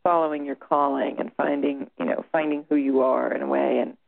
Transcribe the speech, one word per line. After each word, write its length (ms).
following 400
your 120
calling 640
and 180
finding, 600
you 80
know, 280
finding 340
who 80
you 260
are 320
in 80
a 60
way 340
and 140